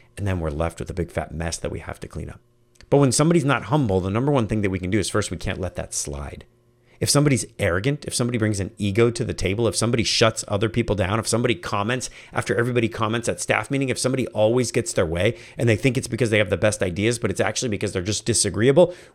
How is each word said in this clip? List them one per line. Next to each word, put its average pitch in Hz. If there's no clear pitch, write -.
And 98
then 90
we're 80
left 82
with -
a -
big 85
fat -
mess 82
that 82
we 80
have -
to -
clean 78
up. -
But 143
when 139
somebody's 156
not 120
humble, 104
the 95
number 127
one 123
thing 110
that 98
we 95
can 90
do 107
is, 87
first, -
we 87
can't 92
let 90
that -
slide. 71
If 107
somebody's 143
arrogant, 101
if -
somebody 120
brings 107
an 92
ego 104
to 117
the 90
table, 98
if -
somebody 117
shuts -
other 107
people 110
down, 95
if 107
somebody 120
comments 113
after 120
everybody 120
comments 113
at 101
staff 107
meeting, 135
if 113
somebody 131
always 113
gets -
their 98
way 90
and 117
they 107
think 127
it's 113
because 113
they 107
have 101
the 92
best 104
ideas, 101
but 98
it's 92
actually 113
because 101
they're 92
just 101
disagreeable, 123